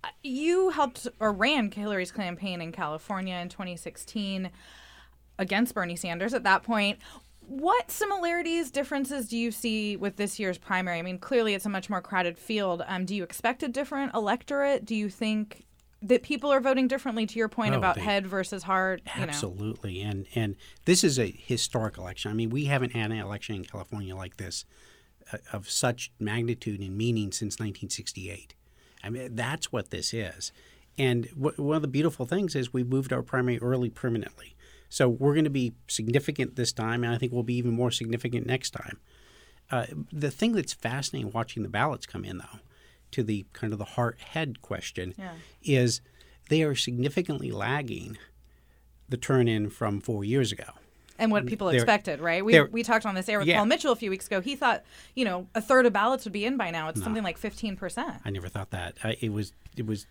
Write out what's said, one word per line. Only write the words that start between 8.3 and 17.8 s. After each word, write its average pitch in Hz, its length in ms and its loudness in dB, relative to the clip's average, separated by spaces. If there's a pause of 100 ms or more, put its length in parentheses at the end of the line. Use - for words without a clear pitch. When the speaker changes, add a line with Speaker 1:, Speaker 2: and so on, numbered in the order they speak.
Speaker 1:
differences 277 560 -2
do 233 100 -6
you 233 140 0
see 214 460 -2
with 196 180 -4
this 208 240 -4
year's 185 180 -2
primary? 185 420 -2
I - 20 -4
mean, 185 180 -6
clearly 226 340 2
it's 190 120 -4
a 208 40 0
much 190 200 -4
more 190 120 -2
crowded 180 360 0
field. 196 500 -2
Um, 185 180 -2
do 190 80 -4
you 196 100 -2
expect 226 400 -2
a 294 40 -2
different 277 480 -4
electorate? 247 680 0
Do 220 100 -4
you 208 140 0
think 214 560 -2 (360)
that 240 220 4
people 285 280 0
are 269 100 6
voting 262 260 4
differently, 233 380 0
to 220 140 -6
your 220 100 2
point - 260 0
Speaker 2:
Oh, - 20 4
Speaker 1:
about 185 180 4